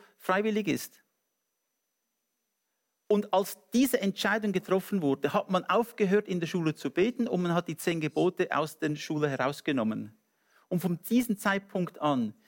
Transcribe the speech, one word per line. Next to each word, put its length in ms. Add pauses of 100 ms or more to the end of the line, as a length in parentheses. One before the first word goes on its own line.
(180)
freiwillig 500
ist. 360 (2000)
Und 260
als 240 (160)
diese 260
Entscheidung 520
getroffen 500
wurde, 320
hat 160
man 160
aufgehört, 640
in 120
der 80
Schule 280
zu 160
beten 360
und 140
man 140
hat 120
die 100
zehn 220
Gebote 560
aus 220
der 180
Schule 320
herausgenommen. 880 (520)
Und 140
von 280
diesem 280
Zeitpunkt 640
an 360 (120)